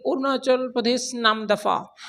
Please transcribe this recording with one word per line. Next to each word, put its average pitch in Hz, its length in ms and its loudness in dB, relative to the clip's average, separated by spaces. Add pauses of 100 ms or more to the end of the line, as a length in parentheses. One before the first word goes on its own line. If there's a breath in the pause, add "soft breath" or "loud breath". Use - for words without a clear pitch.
অরুণাচল 262 680 0
প্রদেশ 240 440 0
নামদফা, 214 680 0 (240 loud breath)